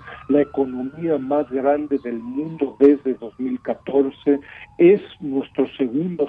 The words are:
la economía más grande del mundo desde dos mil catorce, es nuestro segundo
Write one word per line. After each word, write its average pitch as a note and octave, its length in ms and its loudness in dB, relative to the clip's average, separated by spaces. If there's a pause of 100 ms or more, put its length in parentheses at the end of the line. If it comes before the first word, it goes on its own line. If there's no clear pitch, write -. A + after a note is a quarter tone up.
(280)
la C#3+ 140 4
economía C#3+ 760 -2
más C#3+ 320 -2
grande C#3+ 540 -2
del A#2+ 160 -6
mundo C#3 600 -6
desde C#3 360 4
dos A2 240 -14
mil B2+ 220 -4
catorce, C#3 800 -2 (380)
es F#3+ 240 6 (180)
nuestro C3+ 560 -4
segundo D3 540 -2